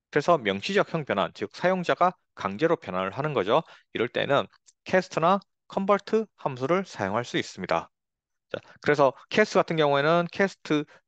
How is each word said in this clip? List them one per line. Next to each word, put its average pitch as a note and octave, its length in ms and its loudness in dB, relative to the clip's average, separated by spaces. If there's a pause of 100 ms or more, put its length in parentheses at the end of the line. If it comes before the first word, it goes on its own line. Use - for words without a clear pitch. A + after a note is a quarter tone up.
그래서 D#3 280 2
명시적 C3+ 560 -2
형 D#3+ 120 -4
변환, F#2+ 280 0
즉 - 220 -8
사용자가 F3+ 580 0 (220)
강제로 E3 400 0
변환을 F#2+ 360 -4
하는 C#3+ 220 -6
거죠. A#2 300 2 (300)
이럴 A2 160 0
때는 A2+ 360 0 (380)
캐스트나 F#3 560 2 (280)
컨버트 G3+ 580 0 (100)
함수를 C#3+ 500 -2
사용할 G#2+ 400 -4
수 - 120 -6
있습니다. F2+ 520 -4 (640)
자, - 80 -8 (220)
그래서 C#3+ 320 2 (160)
캐스트 - 300 2
같은 E3 180 0
경우에는 D#3 540 2
캐스트 D#3 540 -2 (220)